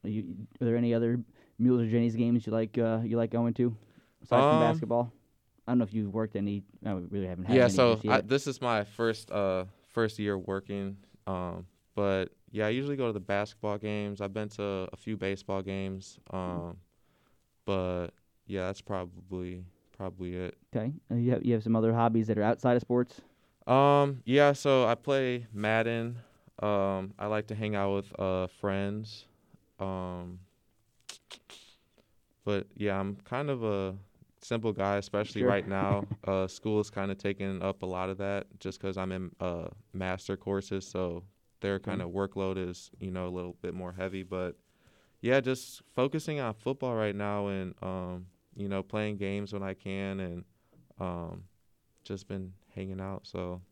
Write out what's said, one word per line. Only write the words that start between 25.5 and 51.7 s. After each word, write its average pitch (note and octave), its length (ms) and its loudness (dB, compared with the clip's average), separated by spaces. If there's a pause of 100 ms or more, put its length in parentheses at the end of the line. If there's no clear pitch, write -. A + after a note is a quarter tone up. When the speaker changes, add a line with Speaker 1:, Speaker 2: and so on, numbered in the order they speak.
Speaker 2:
Madden. A2+ 680 0 (420)
Um, G2 560 0
I G#2 80 -4
like G#2+ 220 -2
to G#2+ 80 -6
hang G#2+ 180 -2
out G2 220 0
with, G2 240 -6
uh, F#2 260 0
friends. G2+ 800 -4 (540)
Um, F2+ 580 -6 (2000)
but G2+ 320 -2
yeah, G2 240 0
I'm G2 240 -4
kind C#3 260 -4
of B2 140 -4
a G2 320 -2 (440)
simple A2+ 320 -2
guy, G2 260 0
especially G#2 420 -2
Speaker 1:
Sure. B2 80 4
Speaker 2:
right G2+ 180 2
now. G2 460 0
Speaker 1:
<laughs> - 20 -4 (120)
Speaker 2:
Uh, F#2+ 200 2
school G#2+ 340 -2
is G#2 100 -2
kinda G2 240 -4
taking G2 480 -4
up F#2+ 200 -2
a F#2 40 -6
lot F#2 240 -2
of F#2+ 80 -6
that G2 280 -4 (120)
just - 220 -8
'cause F#2+ 160 -4
I'm F#2+ 160 -4
in, F#2 180 -6 (100)
uh, F2 280 -4 (240)
master F#2+ 440 -4
courses, G2 500 -4
so F2+ 380 -4 (360)
their G2 160 0
Speaker 1:
Okay. F#2+ 140 -6
Speaker 2:
kinda F#2 140 -2
workload F#2+ 520 -2
is, F2+ 340 -6 (100)
you F#2 100 -6
know, F2+ 180 -4
a - 20 -6
little F2+ 320 -8
bit - 120 -6
more F2+ 180 -8
heavy. F#2+ 300 -6
But F#2 340 -4 (640)
yeah, B2+ 200 4
just B2+ 420 -6 (120)
focusing D3 460 0
on A2+ 140 -2
football C3 420 -4
right G#2+ 200 0
now G2+ 320 -2
and, F#2+ 340 -4
um, F#2 440 -6 (280)
you G2+ 140 -6
know, G2 140 -2
playing G#2 340 -4
games G2 360 -4
when G2+ 100 -6
I F#2+ 120 -6
can G2 460 -6
and, F2+ 240 -8 (540)
um, F2 460 -8 (600)